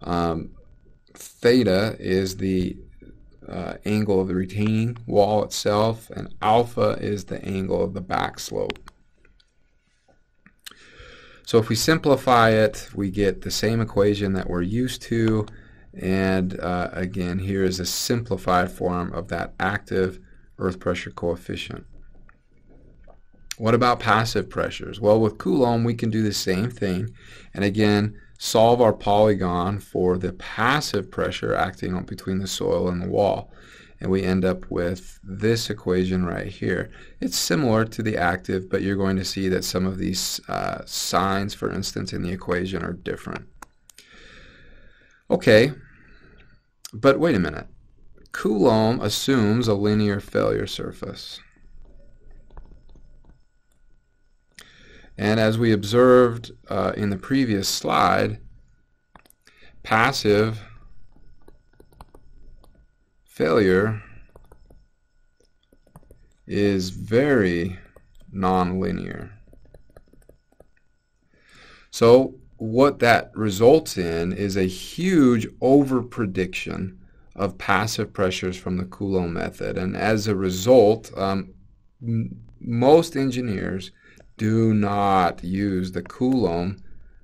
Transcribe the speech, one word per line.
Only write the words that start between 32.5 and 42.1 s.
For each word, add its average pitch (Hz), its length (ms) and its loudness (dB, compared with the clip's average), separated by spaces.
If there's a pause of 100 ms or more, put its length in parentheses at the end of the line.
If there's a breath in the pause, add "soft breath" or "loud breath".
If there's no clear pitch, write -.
and 87 140 -4
the 92 80 -6
wall. 101 420 0 (480 loud breath)
And - 100 -6
we 95 140 2
end 92 220 2
up 92 260 -2
with 90 500 -6
this 107 480 -2
equation 92 540 -2
right 98 240 -6
here. 95 420 -6 (300 loud breath)
It's - 160 -6
similar 123 480 0
to 113 180 -8
the 107 140 -2
active, 92 540 -2
but 98 120 -2
you're 98 140 -2
going 95 220 0
to 92 80 -4
see 95 240 -4
that 92 160 -2
some 92 200 -2
of 95 120 -4
these, - 500 -4
uh, 50 380 -6
signs, 98 680 -2
for - 160 -4
instance, 95 440 -6